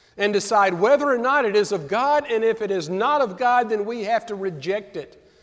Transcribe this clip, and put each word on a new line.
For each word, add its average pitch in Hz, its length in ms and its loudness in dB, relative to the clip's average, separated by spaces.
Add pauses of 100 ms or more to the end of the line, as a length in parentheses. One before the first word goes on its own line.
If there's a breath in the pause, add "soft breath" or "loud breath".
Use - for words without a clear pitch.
(180 soft breath)
and 202 160 2
decide 196 400 2
whether 269 340 4
or 254 100 2
not 262 280 2
it 202 100 0
is 208 160 2
of 160 160 -4
God, 277 420 0
and 226 140 0
if 220 160 0
it 208 100 -4
is 170 200 -4
not 254 320 0
of 190 160 -4
God, 247 320 2
then 208 160 -2
we 233 180 -6
have 214 220 -2
to 214 80 -8
reject 190 600 -6
it - 300 -14 (160 soft breath)